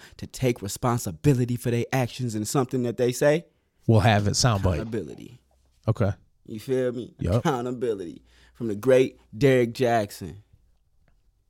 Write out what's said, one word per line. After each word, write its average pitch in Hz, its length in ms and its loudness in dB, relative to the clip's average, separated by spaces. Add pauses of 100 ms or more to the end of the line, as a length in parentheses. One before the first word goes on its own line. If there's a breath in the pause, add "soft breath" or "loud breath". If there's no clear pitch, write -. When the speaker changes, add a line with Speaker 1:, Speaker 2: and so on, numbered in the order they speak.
(180 loud breath)
Speaker 1:
to - 80 -14
take - 360 -2
responsibility 120 920 0
for 120 140 -4
their 117 220 0
actions 123 420 -2
and 107 120 -4
something 127 380 -2
that 117 120 -4
they 123 160 2
say, 151 340 2 (400)
Speaker 2:
We'll 113 140 6
have 104 260 4
it 98 80 0
soundbite. 98 400 2
Speaker 1:
accountability. 82 680 -8 (480)
Speaker 2:
Okay. 104 240 0 (340)
Speaker 1:
You 110 140 -12
feel 127 320 -2
me? 120 260 -10
Speaker 2:
Yup. 98 260 0
Speaker 1:
Accountability 120 800 -4 (320 soft breath)
from 120 140 -6
the 104 80 -2
great 127 420 4 (180)
Derek 123 380 4
Jackson, 104 680 -2 (1080)